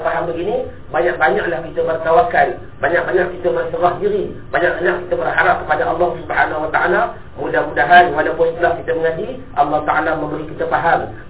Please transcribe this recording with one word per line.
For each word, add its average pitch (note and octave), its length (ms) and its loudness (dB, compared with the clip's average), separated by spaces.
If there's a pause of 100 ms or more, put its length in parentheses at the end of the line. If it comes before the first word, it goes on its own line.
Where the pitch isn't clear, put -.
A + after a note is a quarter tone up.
faham E3 240 -2
begini, F#3+ 320 -4 (320)
banyak-banyaklah E3 720 0
kita - 160 -4
bertawakal, E3 640 4 (300)
banyak-banyak F3 560 2
kita - 160 -2
berserah E3+ 480 0
diri, G3 320 0 (240)
banyak-banyak F3 480 0
kita - 160 -4
berharap - 480 2
kepada D#3 240 0
Allah - 200 2 (120)
Subhanahu D#3 400 0
Wa D#3 80 -4
Taala. F3+ 320 2 (360)
Mudah-mudahan D3+ 760 4
walaupun E3 400 2
setelah E3+ 280 0
kita E3 160 -2
mengaji, D#3+ 440 -2 (160)
Allah D3 240 2
Taala D#3 320 0
memberi D3+ 320 -6
kita - 240 -6
faham. D#3+ 400 0 (180)